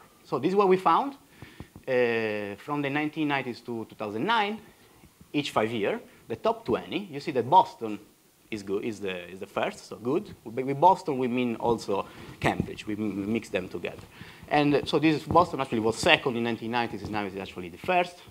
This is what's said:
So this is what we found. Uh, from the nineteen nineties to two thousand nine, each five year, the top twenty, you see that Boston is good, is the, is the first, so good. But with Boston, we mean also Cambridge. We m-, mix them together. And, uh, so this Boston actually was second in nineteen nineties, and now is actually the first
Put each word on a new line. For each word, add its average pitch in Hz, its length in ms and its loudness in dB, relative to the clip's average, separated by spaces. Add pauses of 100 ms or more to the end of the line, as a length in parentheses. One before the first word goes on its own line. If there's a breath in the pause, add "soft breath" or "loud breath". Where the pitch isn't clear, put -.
(240)
So 151 160 -4
this 143 100 2
is 185 60 0
what 202 140 6
we 185 80 8
found. 185 400 2 (680 loud breath)
Uh, 113 720 2
from 147 260 -4
the 139 60 0
nineteen 151 380 0
nineties 131 340 -2
to 113 280 -6
two - 60 -20
thousand 107 280 -4
nine, 214 360 0 (720 loud breath)
each 143 160 -2
five 113 220 2
year, 123 280 -2 (280 loud breath)
the - 80 -6
top - 280 0
twenty, 113 480 -4
you 139 80 -8
see 151 120 -8
that 123 180 0
Boston 113 480 4 (540)
is 107 100 -6
good, 98 220 -2
is 110 160 -6
the, 92 300 -6
is 92 100 -14
the 98 80 -12
first, 151 400 -4
so - 80 -14
good. 131 340 -2 (160)
But 123 200 -6
with 139 140 -2
Boston, 170 380 4
we 127 100 0
mean 120 280 0
also 107 500 0 (340 loud breath)
Cambridge. 90 460 -2
We 107 80 -4
m-, 101 400 -2
mix 113 160 -2
them 92 200 -2
together. - 340 -8 (460 loud breath)
And, 143 260 4
uh, - 100 2
so 165 140 0
this 156 240 4
Boston 151 380 4
actually 127 180 -2
was 110 180 2
second 147 400 4
in 117 60 0
nineteen 117 260 -4
nineties, 113 320 -2
and 98 100 -8
now 104 140 -2
is 95 120 -8
actually 92 320 -10
the 87 80 -16
first 180 400 0 (140)